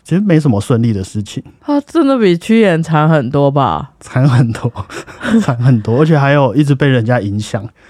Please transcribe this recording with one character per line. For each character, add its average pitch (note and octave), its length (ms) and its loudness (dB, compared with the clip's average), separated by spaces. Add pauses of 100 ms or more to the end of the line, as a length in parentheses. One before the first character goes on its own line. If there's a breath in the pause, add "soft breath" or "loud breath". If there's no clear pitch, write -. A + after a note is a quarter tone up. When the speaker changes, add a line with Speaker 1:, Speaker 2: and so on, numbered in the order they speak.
Speaker 1:
其 - 100 -4
实 F#3+ 60 0
没 F#3+ 180 2
什 D3+ 120 0
么 G2+ 100 0
顺 A#2 220 0
利 A#2 100 0
的 G2 100 -4
事 G#2 200 -8
情。 - 200 -12 (180)
Speaker 2:
他 C#4+ 200 -2
真 D#4 260 -2
的 C4+ 120 0
比 F#3 180 2
屈 A3+ 240 0
原 E3+ 220 2
惨 D#3 260 0
很 C#3+ 220 0
多 C#3+ 200 2
吧？ C3 480 -2
Speaker 1:
惨 C3 300 0
很 A#2+ 240 2
多， - 180 -6 (320)
<laughs> - 380 -2
惨 C3+ 160 -2
很 A#2+ 240 2
多， A#2 200 0
而 D#3+ 60 4
且 D#3+ 120 2
还 C#3 140 0
有 C#3 220 2
一 D3 80 2
直 C#3+ 120 0
被 C#3+ 120 0
人 B2+ 180 2
家 B2 160 0
影 G2+ 200 -4
响。 G#2 240 -8 (260 soft breath)